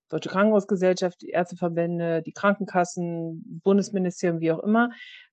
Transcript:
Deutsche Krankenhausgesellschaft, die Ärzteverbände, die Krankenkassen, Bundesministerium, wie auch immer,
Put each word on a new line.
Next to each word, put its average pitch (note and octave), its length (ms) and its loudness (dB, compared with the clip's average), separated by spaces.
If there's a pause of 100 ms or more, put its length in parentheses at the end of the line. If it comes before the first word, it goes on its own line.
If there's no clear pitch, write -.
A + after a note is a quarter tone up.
Deutsche D#3+ 200 -6
Krankenhausgesellschaft, F#3+ 920 2
die - 100 -14
Ärzteverbände, E3+ 920 -2
die - 100 -12
Krankenkassen, E3+ 1300 -2
Bundesministerium, F#3 760 0
wie D#3+ 120 0
auch D#3+ 80 -2
immer, A#3 300 2 (420)